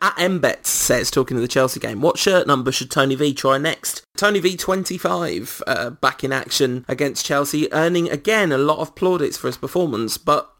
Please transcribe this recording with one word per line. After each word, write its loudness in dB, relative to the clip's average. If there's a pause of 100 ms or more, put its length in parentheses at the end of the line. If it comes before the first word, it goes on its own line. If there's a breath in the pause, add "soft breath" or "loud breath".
At 0
Mbet 0
says, 0
talking 0
of 0
the 0
Chelsea 0
game, -6
"What 2
shirt 4
number 2
should -4
Tony 2
V 0
try 2
next?" -4 (140)
Tony 4
V 0
twenty-five, -4
uh, -2
back -2
in -2
action 0
against -4
Chelsea, 0
earning 2
again 0
a 2
lot 2
of -8
plaudits 0
for -4
his -6
performance, -2
but 0